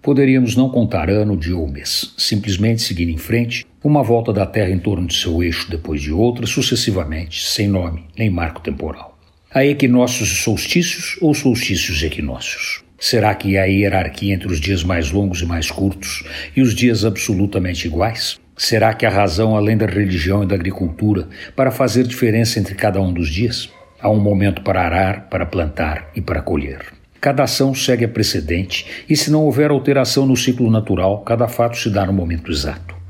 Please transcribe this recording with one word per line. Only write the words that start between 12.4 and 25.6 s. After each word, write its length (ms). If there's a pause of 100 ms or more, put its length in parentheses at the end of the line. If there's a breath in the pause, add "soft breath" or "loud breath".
Será 360
que 220
há 80
hierarquia 680
entre 180
os 80
dias 240
mais 260
longos 300
e 60
mais 240
curtos 520 (320 loud breath)
e 60
os 140
dias 280
absolutamente 840
iguais? 520 (160)
Será 380
que 140
há 20
razão 480
além 220
da 80
religião 580
e 20
da 80
agricultura 720 (300 loud breath)
para 140
fazer 360
diferença 540
entre 140
cada 260
um 120
dos 160
dias? 440 (260)
Há 120
um 100
momento 420
para 200
arar, 480
para 160
plantar 680